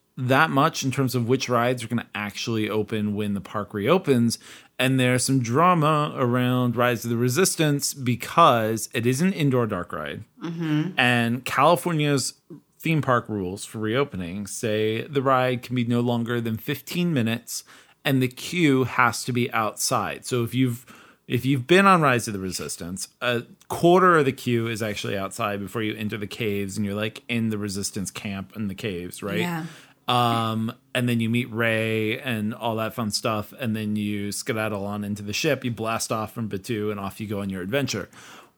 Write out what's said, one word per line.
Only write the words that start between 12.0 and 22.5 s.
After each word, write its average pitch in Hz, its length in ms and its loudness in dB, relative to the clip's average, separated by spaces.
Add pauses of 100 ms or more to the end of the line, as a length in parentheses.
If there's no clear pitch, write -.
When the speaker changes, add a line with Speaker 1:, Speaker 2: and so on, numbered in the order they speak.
Speaker 1:
theme 160 240 0
park 120 260 2
rules 98 360 -4
for - 140 -10
reopening 107 680 -2
say 110 560 -2
the 143 200 -2
ride 127 400 2
can 123 120 -8
be 123 100 0
no 120 160 2
longer 120 400 0
than 113 160 -2
fifteen 175 580 -4
minutes 117 500 -2 (400)
and 135 180 4
the 127 60 2
queue 139 560 2
has 120 400 2
to 131 80 -4
be 120 200 0
outside. 107 720 -2
So 120 180 0
if 113 100 -6
you've, 123 300 0 (420)
if 127 200 -2
you've 131 200 0
been 190 200 6
on 185 160 6
Rise 123 260 2
of 107 60 -6
the 98 40 -6
Resistance, 90 720 -8 (140)